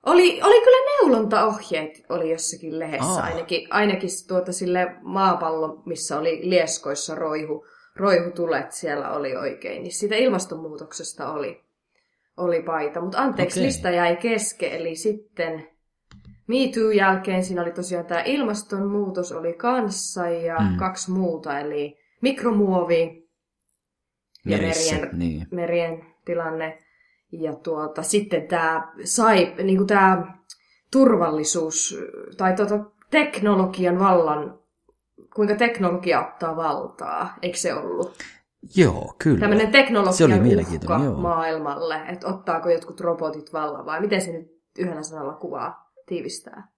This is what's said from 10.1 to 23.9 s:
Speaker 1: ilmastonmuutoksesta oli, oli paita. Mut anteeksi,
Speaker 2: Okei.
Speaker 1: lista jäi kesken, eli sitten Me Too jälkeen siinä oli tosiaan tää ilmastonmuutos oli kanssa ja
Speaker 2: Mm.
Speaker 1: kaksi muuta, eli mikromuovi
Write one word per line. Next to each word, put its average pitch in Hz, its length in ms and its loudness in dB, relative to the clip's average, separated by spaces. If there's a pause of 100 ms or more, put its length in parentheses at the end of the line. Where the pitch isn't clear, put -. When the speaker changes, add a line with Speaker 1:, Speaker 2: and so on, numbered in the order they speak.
Speaker 1:
ilmastonmuutoksesta 160 1160 -2
oli, 143 280 -8 (760)
oli 170 260 0
paita. 160 380 -4
Mut 185 140 -6
anteeksi, 190 460 0
Speaker 2:
Okei. 262 60 2
Speaker 1:
lista 226 240 -2
jäi 175 260 2
kesken, 214 560 -2
eli 165 240 -6
sitten 165 720 -6 (800)
Me 240 80 2 (180)
Too 220 160 2
jälkeen 190 540 2
siinä 180 180 -2
oli 170 100 -4
tosiaan 175 340 -6
tää 170 160 -2
ilmastonmuutos 202 1120 -2
oli 165 200 -4
kanssa 202 760 -4
ja 165 300 -2
Speaker 2:
Mm. 95 180 2
Speaker 1:
kaksi 185 340 -6
muuta, 165 500 -2
eli 147 360 -6 (260)
mikromuovi 190 1040 0 (1160)